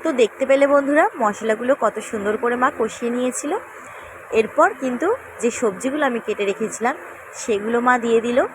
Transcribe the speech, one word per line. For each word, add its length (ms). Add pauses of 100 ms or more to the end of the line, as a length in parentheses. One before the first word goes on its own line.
তো 80 (100)
দেখতে 280
পেলে 240
বন্ধুরা, 300 (180)
মশলাগুলো 520 (100)
কত 120 (140)
সুন্দর 240 (100)
করে 200
মা 60 (100)
কষিয়ে 360
নিয়েছিল। 360 (880)
এরপর 300 (120)
কিন্তু 260 (340)
যে 80 (100)
সবজিগুলো 500
আমি 160
কেটে 200
রেখেছিলাম 500 (460)
সেগুলো 360 (100)
মা 60 (120)
দিয়ে 200
দিল। 140 (160)